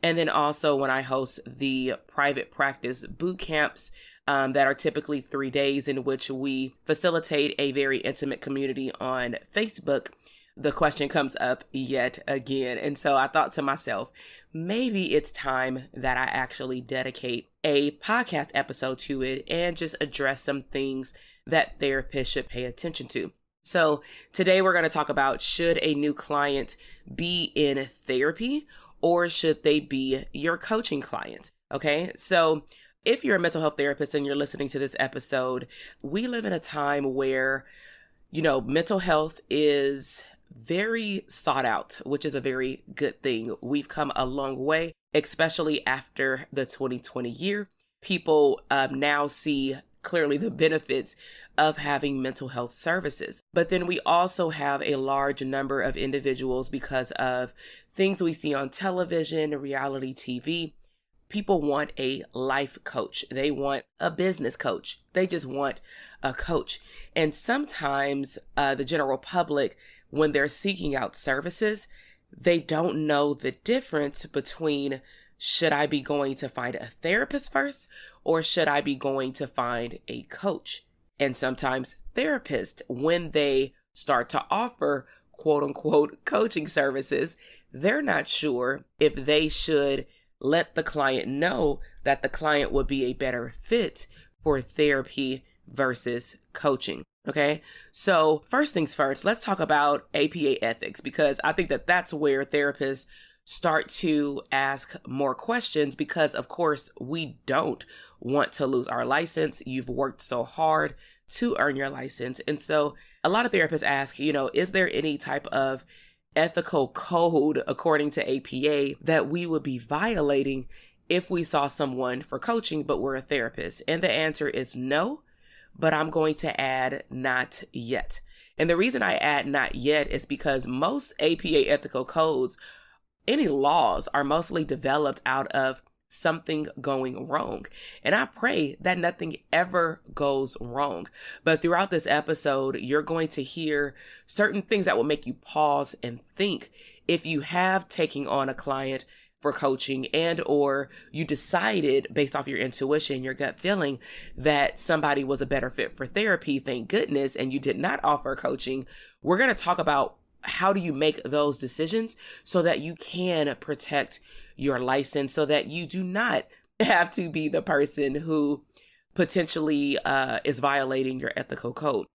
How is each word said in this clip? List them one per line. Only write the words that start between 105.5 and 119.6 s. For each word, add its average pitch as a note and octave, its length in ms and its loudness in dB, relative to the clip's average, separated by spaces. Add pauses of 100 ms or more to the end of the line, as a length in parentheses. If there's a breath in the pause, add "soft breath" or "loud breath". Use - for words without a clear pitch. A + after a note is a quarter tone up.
because, D3+ 400 0
of - 140 -6
course, D3+ 420 -2 (100)
we C3+ 460 -8
don't - 400 -2 (340 loud breath)
want C3+ 340 0
to C#3+ 120 0
lose C3 220 0
our B2 180 -2
license. D#3 580 -2
You've B2+ 240 -6
worked C3 320 -2
so A#2+ 240 -2
hard D#3 500 2 (360 soft breath)
to - 280 0
earn C3+ 180 2
your C#3 120 -2
license. C3 520 -8
And D3 200 -4
so D3 360 0 (260 soft breath)
a D#3+ 80 2
lot A3+ 160 2
of - 60 -2
therapists E3 320 2
ask, C#3 340 0
you D3 160 0
know, C3+ 180 0
is F3+ 200 0
there F#3+ 200 2
any D3 240 0
type C#3+ 300 -6
of C3+ 400 -2 (500 soft breath)
ethical D#3+ 520 2
code E3 800 2
according D3 420 2
to - 180 -2
A C3+ 120 0
P C3 280 -2
A C#3+ 320 2
that D#3 280 2
we F3 180 -2
would D#3+ 160 0